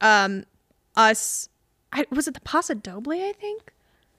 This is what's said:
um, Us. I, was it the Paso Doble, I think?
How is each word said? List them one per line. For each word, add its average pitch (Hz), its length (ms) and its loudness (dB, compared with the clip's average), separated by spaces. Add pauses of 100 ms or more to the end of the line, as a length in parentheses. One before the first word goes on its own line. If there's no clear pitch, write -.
um, 196 420 4 (520)
Us. - 520 2 (440)
I, 285 180 -2
was 285 180 -2
it 262 60 -10
the - 60 -18
Paso 330 340 -2
Doble, 214 380 -8
I 381 200 -4
think? 415 400 -10 (460)